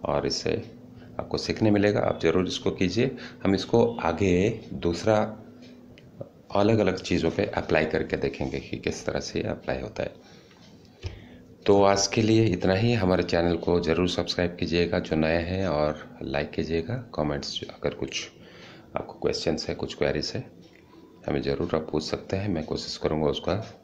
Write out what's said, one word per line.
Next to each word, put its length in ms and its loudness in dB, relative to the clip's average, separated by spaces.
और 220 0
इससे 240 -2
आपको 180 -4
सीखने 340 2
मिलेगा। 300 4
आप 200 2
ज़रूर 260 4
इसको 260 -2
कीजिए। 420 0
हम 120 4
इसको 300 4
आगे 520 2
दूसरा 420 2
अलग-अलग 460 4
चीज़ों 320 2
पे 160 0
apply 380 2
करके 320 0
देखेंगे 420 -2
कि 180 -8
किस 280 -4
तरह 160 -2
से 200 -4
अप्लाई 400 -4
होता 220 -6
है। 100 -8
तो 180 6
आज 240 4
के 140 0
लिए 260 4
इतना 280 2
ही। 180 2
हमारे 300 2
channel 340 2
को 240 2
ज़रूर 280 2
subscribe 500 -2
कीजिएगा 400 2
जो 160 -2
नए 260 2
हैं, 260 -2
और 560 -2
like 280 -2
कीजिएगा। 440 -2
Comments, 500 -2
अगर 300 -6
कुछ 320 -8
आपको 220 -10
questions 500 -2
है, 60 -4
कुछ 200 -8
queries 400 -2
है, 100 -6
हमें 140 0
ज़रूर 340 -2
आप 160 -2
पूछ 120 0
सकते 340 -4
हैं। 120 -2
मैं 160 -2
कोशिश 320 -6
करूँगा 320 0
उसका 260 -2